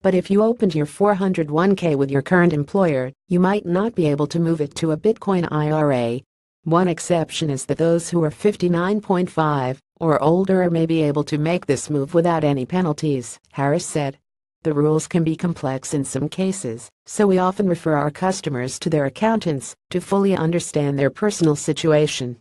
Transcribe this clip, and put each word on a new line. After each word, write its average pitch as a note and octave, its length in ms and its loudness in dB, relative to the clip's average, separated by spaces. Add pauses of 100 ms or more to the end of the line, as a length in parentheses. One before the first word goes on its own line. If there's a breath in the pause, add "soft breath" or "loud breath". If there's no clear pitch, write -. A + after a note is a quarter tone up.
But F#3 140 2
if F3+ 160 0
you G3+ 100 4
opened A3 320 2
your D3 140 0
four G3+ 260 0
hundred F3+ 380 -2
one F#3 240 2
K E3+ 200 0
with C#3 140 0
your C#3 140 0
current F3 280 4
employer, C#3+ 600 0 (160)
you F3+ 100 2
might F#3+ 280 0
not G3 260 -2
be E3 140 0
able C#3+ 200 0
to E3+ 120 -4
move E3 200 0
it D3 180 -4
to D#3+ 140 0
a D#3 60 0
Bitcoin G3 540 0
I D3+ 180 0
R D3+ 240 2
A. A#2+ 300 -2 (400)
One E3+ 240 2
exception E3 640 -2
is C3+ 140 -6
that - 120 -4
those E3 320 0
who E3+ 140 0
are D3+ 80 0
fifty-nine F#3+ 680 0
point F3+ 280 0
five C#3+ 500 -2 (200)
or D#3 220 2
older F3+ 500 2
may E3 160 2
be D#3+ 160 2
able D3 220 0
to D3+ 120 -4
make E3 300 -2
this C#3 240 -2
move C#3 240 -2
without E3 280 2
any C#3 220 0
penalties, D3+ 760 -2 (120)
Harris C#3+ 340 0
said. C#3+ 320 -4 (460)
The D#3 100 0
rules D3+ 340 2
can E3 180 0
be D#3+ 100 0
complex D3+ 580 -4
in C#3 120 0
some C3+ 240 -4
cases, F#3 600 -6 (160)
so G#3 220 0
we F#3 100 4
often F#3 300 0
refer D#3+ 280 0
our D3 140 0
customers C#3+ 680 -4
to F3 100 -4
their D3+ 160 2
accountants F3 720 -2 (140)
to F3+ 100 -2
fully G3 380 0
understand D#3 600 0
their C3+ 120 2
personal D#3+ 480 0
situation. D3+ 840 0